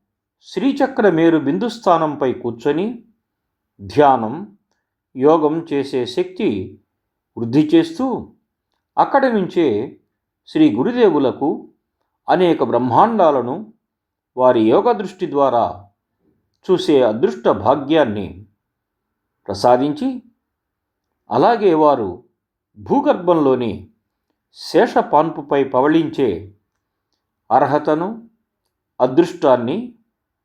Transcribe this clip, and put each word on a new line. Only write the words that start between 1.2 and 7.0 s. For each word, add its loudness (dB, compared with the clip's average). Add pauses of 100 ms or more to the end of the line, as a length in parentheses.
బిందుస్థానంపై -2
కూర్చొని -4 (760)
ధ్యానం, 0 (580)
యోగం 0
చేసే -4
శక్తి -6 (600)